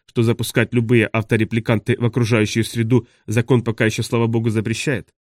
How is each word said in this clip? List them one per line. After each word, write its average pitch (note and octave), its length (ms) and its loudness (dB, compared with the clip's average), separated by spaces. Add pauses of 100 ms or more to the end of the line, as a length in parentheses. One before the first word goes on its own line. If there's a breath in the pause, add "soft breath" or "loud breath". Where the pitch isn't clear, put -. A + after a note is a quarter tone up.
что - 180 -2
запускать A2+ 500 0
любые A#2 340 2
авторепликанты A2+ 880 -2
в A#2+ 80 -2
окружающую A2+ 580 0
среду A#2 440 0 (180 soft breath)
закон A#2 380 0
пока A2+ 220 -2
еще, A2 180 -2
слава A#2 240 0
богу, A#2 220 -2
запрещает, A2 640 -4 (160)